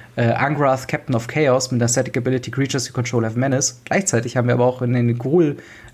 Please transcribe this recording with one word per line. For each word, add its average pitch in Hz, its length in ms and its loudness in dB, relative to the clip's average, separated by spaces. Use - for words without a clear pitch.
äh, 117 180 2
Angrath, 135 540 0
Captain 143 300 -4
of 120 100 -4
Chaos 135 460 2
mit 120 80 0
der 117 80 2
Static - 280 -2
Ability, 127 360 -2
Creatures 135 340 -2
you - 80 -12
control 120 300 -2
have 110 140 -4
menace. - 460 -2
Gleichzeitig 180 520 -2
haben 123 100 0
wir 123 80 2
aber 120 120 2
auch 123 160 0
in 123 100 0
den 120 260 2
Gruul, 147 380 2